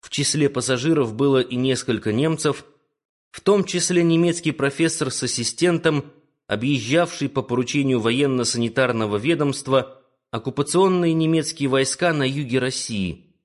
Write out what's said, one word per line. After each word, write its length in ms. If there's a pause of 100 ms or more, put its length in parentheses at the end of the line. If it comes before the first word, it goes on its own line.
В 100
числе 380
пассажиров 640
было 280
и 160
несколько 560
немцев, 520 (680)
в 80
том 240
числе 400
немецкий 480
профессор 580
с 140
ассистентом, 880 (340)
объезжавший 840
по 140
поручению 560
военно-санитарного 1160
ведомства 880 (260)
оккупационные 840
немецкие 540
войска 440
на 100
юге 380
России. 760 (100)